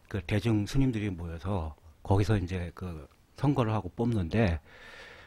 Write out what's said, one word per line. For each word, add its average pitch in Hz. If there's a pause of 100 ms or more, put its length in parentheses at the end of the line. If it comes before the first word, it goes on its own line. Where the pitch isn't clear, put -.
그 98
대중 107
스님들이 110
모여서 85 (280)
거기서 104
이제 87
그 82 (280)
선거를 131
하고 98
뽑는데 104 (680)